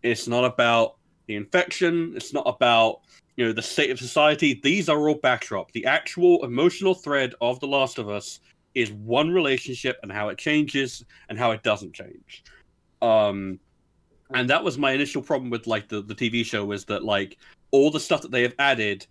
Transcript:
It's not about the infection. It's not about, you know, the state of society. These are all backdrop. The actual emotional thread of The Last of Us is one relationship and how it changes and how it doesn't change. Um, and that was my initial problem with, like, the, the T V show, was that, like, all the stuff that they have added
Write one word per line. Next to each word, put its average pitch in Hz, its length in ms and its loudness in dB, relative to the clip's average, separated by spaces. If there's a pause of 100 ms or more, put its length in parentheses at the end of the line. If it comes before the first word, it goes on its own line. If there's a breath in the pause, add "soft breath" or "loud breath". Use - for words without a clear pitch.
It's 117 260 -2
not 120 160 2
about 117 520 2 (320)
the 107 80 -8
infection. 170 800 -2
It's - 180 -12
not 143 140 -4
about, 120 540 2 (360 soft breath)
you 120 80 0
know, 110 80 0
the 110 80 -6
state - 300 0
of 123 80 -4
society. 147 640 2
These 165 260 0
are 151 180 2
all 151 80 2
backdrop. 120 560 -2
The - 140 -8
actual 170 580 2
emotional 170 520 2
thread 139 460 -2
of 123 180 0
The 143 80 -8
Last 135 320 0
of 107 100 -6
Us 104 300 -8 (360 soft breath)
is 113 160 0
one 117 400 0
relationship 135 720 -2
and 98 80 -12
how 104 180 -4
it - 80 -10
changes 147 680 -2 (240 soft breath)
and 107 80 -10
how 120 140 2
it 107 120 -4
doesn't 104 300 -2
change. - 500 -20 (580 soft breath)
Um, 101 580 2 (760)
and 127 160 0
that 151 140 4
was 131 160 -2
my 139 140 4
initial 139 280 -2
problem 131 300 -2
with, 113 160 -6
like, 107 200 -2
the, 104 140 -6
the 104 140 -12
T 123 140 -2
V 117 140 -2
show, 107 220 -4
was 101 200 -6
that, 101 200 -4
like, 101 320 0 (340 soft breath)
all 139 200 6
the 156 80 -2
stuff 147 240 0
that - 80 -12
they 123 100 2
have 120 160 0
added 110 540 0